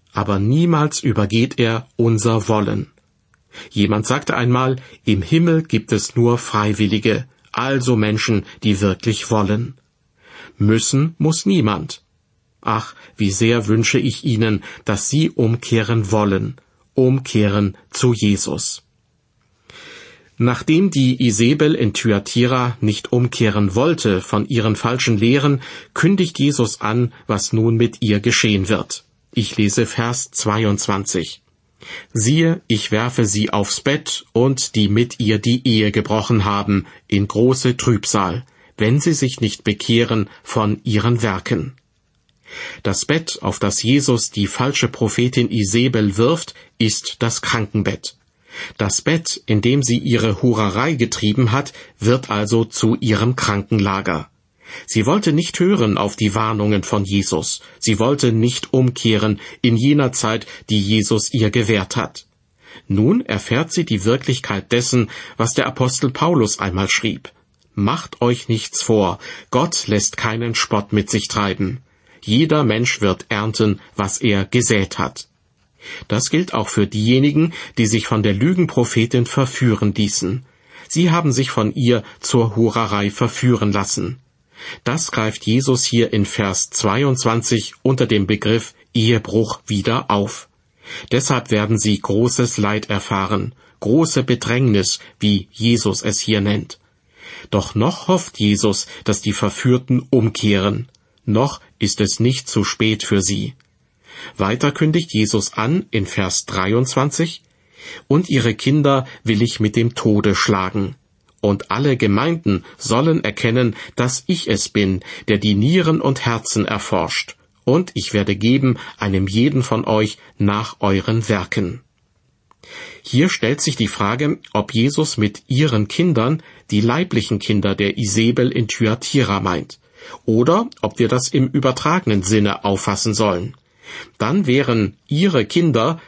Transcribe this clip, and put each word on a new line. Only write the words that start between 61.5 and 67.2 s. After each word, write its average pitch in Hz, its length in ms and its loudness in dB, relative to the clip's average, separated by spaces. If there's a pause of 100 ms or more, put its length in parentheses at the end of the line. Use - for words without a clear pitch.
gewährt 107 440 0
hat. - 300 -6 (640)
Nun 127 340 2
erfährt 127 500 -2
sie 170 140 -2
die 101 180 -2
Wirklichkeit 117 680 -2
dessen, 120 380 2 (280)
was 117 160 0
der - 140 0
Apostel 127 420 -2
Paulus 139 500 0
einmal 95 300 -2
schrieb: - 420 -4 (440)